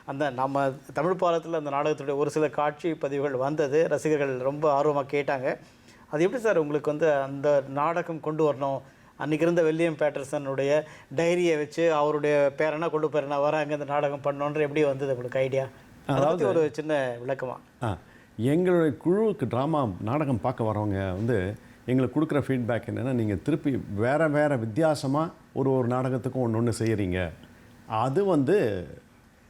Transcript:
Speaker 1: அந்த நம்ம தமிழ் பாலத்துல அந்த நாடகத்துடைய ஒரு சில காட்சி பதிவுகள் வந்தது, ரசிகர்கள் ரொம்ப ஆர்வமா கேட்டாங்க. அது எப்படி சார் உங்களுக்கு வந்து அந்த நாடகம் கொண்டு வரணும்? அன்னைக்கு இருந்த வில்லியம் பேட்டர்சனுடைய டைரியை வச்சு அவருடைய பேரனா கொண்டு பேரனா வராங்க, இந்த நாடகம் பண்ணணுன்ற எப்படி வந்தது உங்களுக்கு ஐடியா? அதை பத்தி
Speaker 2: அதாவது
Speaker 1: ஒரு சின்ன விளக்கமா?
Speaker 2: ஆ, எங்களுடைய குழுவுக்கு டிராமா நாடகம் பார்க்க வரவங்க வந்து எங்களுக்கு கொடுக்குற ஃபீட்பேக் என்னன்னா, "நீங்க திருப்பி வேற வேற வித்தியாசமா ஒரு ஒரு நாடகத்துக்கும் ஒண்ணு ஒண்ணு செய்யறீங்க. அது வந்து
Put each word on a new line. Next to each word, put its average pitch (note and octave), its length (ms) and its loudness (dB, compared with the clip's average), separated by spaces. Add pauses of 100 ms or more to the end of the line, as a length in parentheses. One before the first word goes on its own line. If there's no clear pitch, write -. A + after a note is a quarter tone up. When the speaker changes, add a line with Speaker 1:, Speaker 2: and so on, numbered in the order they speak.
Speaker 1:
அந்த C#3+ 260 -2
நம்ம C3+ 400 0 (220)
தமிழ் D3 200 0
பாலத்துல E3+ 400 0
அந்த D3+ 180 -4
நாடகத்துடைய C#3+ 460 0
ஒரு C#3+ 140 0
சில D3+ 180 2
காட்சி D3+ 460 -2
பதிவுகள் C#3 400 -2
வந்தது, D3 540 0
ரசிகர்கள் C#3+ 500 0
ரொம்ப C#3+ 440 2
ஆர்வமா C#3+ 280 2
கேட்டாங்க. C#3+ 460 -2 (540)
அது D3+ 120 0
எப்படி G#3+ 200 0
சார் G#3+ 140 2
உங்களுக்கு D3+ 340 0
வந்து D3+ 240 2
அந்த C#3 540 2
நாடகம் D#3+ 520 -2
கொண்டு D3+ 320 0
வரணும்? C3+ 280 -4 (360)
அன்னைக்கு D3+ 300 0
இருந்த F3 160 4
வில்லியம் D#3+ 360 2
பேட்டர்சனுடைய C#3+ 840 0 (340)
டைரியை E3+ 400 2
வச்சு D#3 380 0
அவருடைய D3 600 2
பேரனா D#3 340 0
கொண்டு D#3 180 0
பேரனா C#3+ 320 0
வராங்க, D3 320 0
இந்த D3 120 -4
நாடகம் C#3+ 400 -2
பண்ணணுன்ற C#3+ 360 -2
எப்படி D3 240 2
வந்தது C#3 260 0
உங்களுக்கு B2 280 -4
ஐடியா? C3+ 240 0
அதை - 120 -8 (320)
பத்தி C3+ 140 0
Speaker 2:
அதாவது E3+ 260 2
Speaker 1:
ஒரு E3+ 260 2
சின்ன D3 440 -2 (100)
விளக்கமா? C3 300 -4 (260)
Speaker 2:
ஆ, G#2+ 140 -2 (400)
எங்களுடைய D#3+ 560 2 (140)
குழுவுக்கு G3 420 2
டிராமா C#3 400 0 (120)
நாடகம் C3+ 400 -2
பார்க்க B2+ 240 -2
வரவங்க G2+ 480 0
வந்து G#2 440 0 (300)
எங்களுக்கு B2+ 340 2
கொடுக்குற D#3 180 0
ஃபீட்பேக் A#2+ 520 -2
என்னன்னா, A2 220 -4
"நீங்க A2 220 0
திருப்பி D3 480 -2 (140)
வேற C#3 320 2
வேற D3 280 2
வித்தியாசமா C#3+ 760 0 (220)
ஒரு C3+ 200 2
ஒரு B2+ 160 2
நாடகத்துக்கும் B2+ 640 0
ஒண்ணு A#2 140 2
ஒண்ணு A2+ 100 0
செய்யறீங்க. F#2+ 520 0 (560)
அது C3+ 380 0
வந்து C#3+ 640 2 (640)